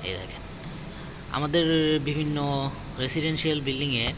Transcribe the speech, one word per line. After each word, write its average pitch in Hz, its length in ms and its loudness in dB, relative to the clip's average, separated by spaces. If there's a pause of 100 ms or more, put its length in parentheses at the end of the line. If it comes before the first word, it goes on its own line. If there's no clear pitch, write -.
এই 92 100 -2
দেখেন, 92 280 -8 (880)
আমাদের 151 340 4 (340)
বিভিন্ন 147 380 0 (640)
রেসিডেন্সিয়াল 156 640 2
বিল্ডিংয়ে 135 560 0